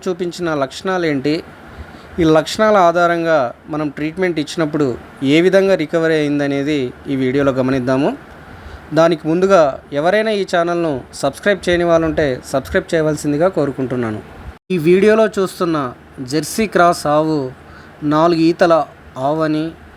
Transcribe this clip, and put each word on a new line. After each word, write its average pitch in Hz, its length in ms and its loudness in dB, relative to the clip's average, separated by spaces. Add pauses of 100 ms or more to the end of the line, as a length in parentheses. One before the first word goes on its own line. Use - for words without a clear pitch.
చూపించిన 175 480 -6 (100)
లక్షణాలేంటి, 151 680 -4 (880)
ఈ - 20 4 (140)
లక్షణాల 214 400 2 (120)
ఆధారంగా 170 500 2 (340)
మనం 151 240 -4
ట్రీట్మెంట్ 160 480 -4
ఇచ్చినప్పుడు 151 420 -2 (460)
ఏ 160 140 6
విధంగా 190 360 4
రికవరీ 160 380 0
అయిందనేది 143 580 0 (320)
ఈ 135 120 -2
వీడియోలో 135 380 2
గమనిద్దాము. 131 500 0 (920)
దానికి 170 300 2
ముందుగా 185 320 4 (380)
ఎవరైనా 214 320 0 (100)
ఈ - 100 -2
ఛానల్ను 170 400 0 (300)
సబ్స్క్రైబ్ 185 440 -2
చేయని 175 240 2
వాళ్ళుంటే 160 380 2 (240)
సబ్స్క్రైబ్ 180 400 -2
చేయవలసిందిగా 156 560 0 (100)
కోరుకుంటున్నాను. 123 640 -4 (520)
ఈ - 20 0 (100)
వీడియోలో 202 380 4 (120)
చూస్తున్న 180 420 -2 (520)
జెర్సీ 156 440 -2
క్రాస్ 175 280 2 (140)
ఆవు 156 200 0 (800)
నాలుగు 165 340 2
ఈతల 170 260 4 (540)
ఆవని, 156 380 -2 (300)